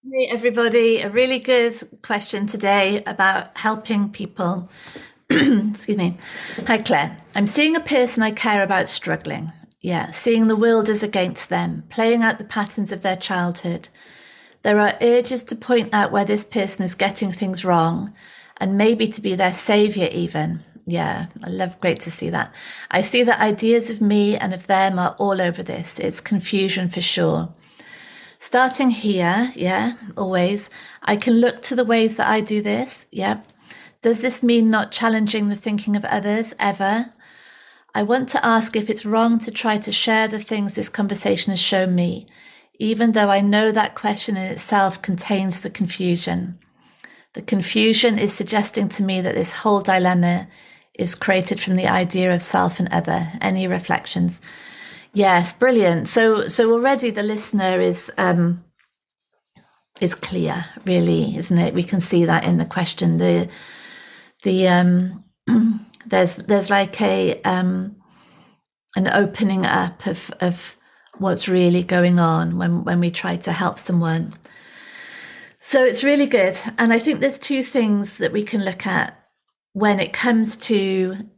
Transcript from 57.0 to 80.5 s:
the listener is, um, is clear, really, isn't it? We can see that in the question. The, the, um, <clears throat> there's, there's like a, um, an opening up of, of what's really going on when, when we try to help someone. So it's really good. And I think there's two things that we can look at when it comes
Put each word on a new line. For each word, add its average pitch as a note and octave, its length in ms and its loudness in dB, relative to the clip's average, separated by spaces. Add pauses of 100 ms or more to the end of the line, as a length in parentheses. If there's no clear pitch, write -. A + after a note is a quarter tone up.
the G#3 100 -6
listener G#3 580 0
is, F3+ 380 0
um, F3 460 2 (1400)
is F3 140 0
clear, E3+ 500 -4 (200)
really, F3 520 2
isn't F3 200 0
it? E3+ 180 2
We F3 80 0
can F3 180 -2
see F3 240 2
that E3 200 0
in F3 120 2
the E3 80 0
question. E3+ 540 0
The, F3 280 2 (960)
the, F#3 260 2
um, F3+ 560 2 (240)
<clears throat> A3 600 2
there's, F#3 300 2
there's G3+ 340 0
like G3 280 0
a, F#3+ 440 0
um, F#3 520 -2 (1000)
an F#3+ 120 2
opening F#3+ 600 0
up F3+ 400 -2
of, F3 240 -8 (100)
of F3 340 -4 (440)
what's F#3 280 -2
really F3+ 360 4
going F3+ 340 4
on E3 400 2
when, F3 260 0
when F3 160 0
we F3 120 0
try F3 260 -6
to F3 140 -4
help F3 260 -2
someone. E3 560 -2 (1300)
So B3+ 260 4
it's - 180 4
really C#4+ 220 4
good. G3 340 2 (200)
And A#3 120 4
I A#3 60 6
think B3 220 0
there's C4+ 180 0
two C4+ 240 -2
things G#3+ 560 0
that E3+ 140 -2
we G#3 100 -2
can G#3 240 -4
look F#3 220 -6
at - 360 -2 (500)
when G3+ 260 2
it - 120 -4
comes A3+ 460 0